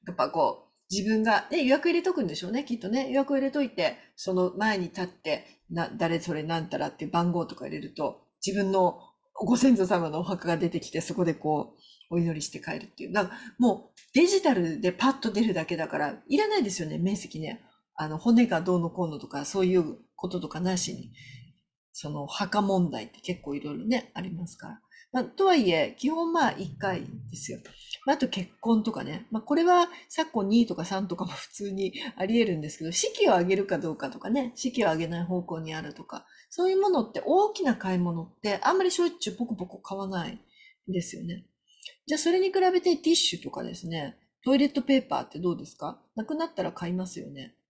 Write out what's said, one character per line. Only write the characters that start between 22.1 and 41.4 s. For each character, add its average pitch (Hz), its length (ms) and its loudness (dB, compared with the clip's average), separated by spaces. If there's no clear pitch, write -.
の、 147 180 -8
墓 208 340 0
問 185 300 4
題 113 140 -6
っ - 20 -18
て - 120 -20
結 - 220 -6
構 143 140 -6
い 143 40 -4
ろ 147 140 -6
い - 40 -6
ろ 196 80 -6
ね、 240 280 0
あ - 60 -8
り 185 100 -8
ま 170 160 -8
す - 100 -16
か - 120 -16
ら。 214 120 -16
ま 254 60 0
あ、 - 20 -2
と - 220 2
は 370 80 8
い 208 160 6
え、 160 280 2
基 269 120 0
本 330 200 0
ま 320 180 4
あ - 100 0
一 - 180 -8
回 185 240 -2
で 175 80 -12
す - 120 -8
よ。 - 80 -10
ま 277 80 2
あ、 311 40 4
あ - 20 -12
と 254 100 0
結 - 220 -6
婚 226 220 4
と 226 100 -2
か 131 100 -8
ね。 147 280 -8
ま 220 100 -4
あ、 - 20 -20
こ 294 120 0
れ 330 100 4
は 349 240 6
昨 320 200 -2
今 196 160 0
二 226 200 6
と - 100 -4
か 165 80 -6
三 190 240 -4
と 175 80 -4
か 185 80 -6
も 175 60 -6
普 - 240 -12
通 202 180 -8
に 190 220 -4
あ 190 100 0
り 226 120 4
得 220 120 4
る 160 80 0
ん - 20 -4
で 151 80 -6
す - 80 -10
け 156 80 -8
ど、 165 80 -4
式 427 340 2
を 277 40 8
挙 180 160 6
げ 185 100 4
る 196 80 0
か 196 140 0
ど 160 140 -2
う - 40 -6
か 135 140 -6
と 117 80 -16
か 196 100 -10
ね、 247 280 0
式 240 280 -2
を 180 40 4
挙 160 120 0
げ 165 60 -2
な 170 160 -4
い - 20 -2
方 180 180 -2
向 165 180 -8
に 160 120 -8
あ 156 80 -6
る 147 140 -12
と - 100 -18
か、 - 220 -14
そ 359 160 0
う 381 40 4
い 381 40 2
う 392 80 4
も 403 80 4
の 285 120 4
っ 220 80 -4
て、 - 140 -6
大 392 300 4
き 381 100 -4
な 240 120 2
買 185 180 -2
い 180 40 2
物 170 260 -2
っ - 180 -20
て 202 200 -2
あ 320 120 4
ん - 20 4
ま 381 80 4
り 359 60 4
し 359 100 -2
ょ 349 60 4
っ 330 120 2
ち - 100 -4
ゅ - 20 -2
う - 80 -12
ポ 240 80 -2
コ 208 100 -6
ポ 180 100 -8
コ - 140 -16
買 - 160 -10
わ 196 100 -6
な 180 220 -4
い - 60 -10
ん - 580 -16
で 233 80 0
す - 160 -8
よ - 80 -10
ね。 170 220 -10